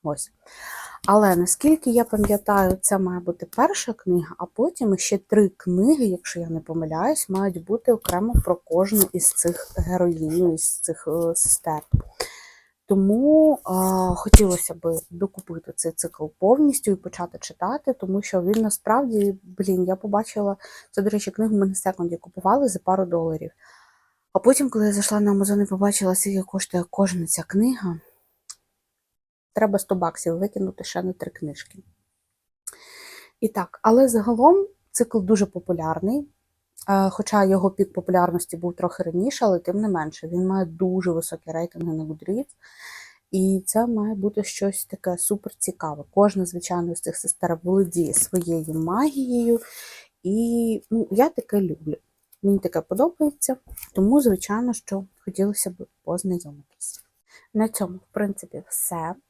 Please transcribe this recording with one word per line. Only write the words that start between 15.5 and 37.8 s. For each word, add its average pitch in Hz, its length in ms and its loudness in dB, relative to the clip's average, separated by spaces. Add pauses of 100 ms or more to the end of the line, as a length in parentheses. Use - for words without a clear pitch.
цей 165 160 -4
цикл - 320 -8 (140)
повністю 262 520 4
і 190 60 2
почати 175 420 -10
читати, - 540 -4
тому 196 300 -2
що 185 200 -2
він 214 200 2
насправді, 214 800 0
блін, 185 420 0
я 185 120 0
побачила, 202 600 -2 (340)
це, 202 120 -2
до 208 80 2
речі, 202 200 -4
книгу 214 260 0
ми 196 100 4
на 190 80 -2
секунді 175 420 -4
купували 214 520 0
за 180 100 -4
пару 190 260 0
доларів. 165 460 -4 (840)
А 196 60 2
потім, 269 320 4
коли 214 160 2
я 208 60 2
зайшла 202 280 0
на 208 120 4
Amazon 202 300 2
і 202 40 2
побачила, 196 480 0
скільки 196 280 -2
коштує 185 480 -4
кожна 180 360 0
ця - 160 -4
книга, 196 580 0 (1600)
треба 202 220 2
сто - 160 -2
баксів 170 440 -4
викинути 190 460 -6
ще - 180 -6
на 185 100 -4
три - 180 -10
книжки. - 480 -14 (1600)
І 226 80 -2
так, - 340 -6
але 247 260 6
загалом 240 580 4 (240)
цикл 240 280 0
дуже 196 280 2
популярний, 180 800 -4 (600)
е, 196 220 2
хоча 202 340 0
його 190 260 2
пік 190 220 -2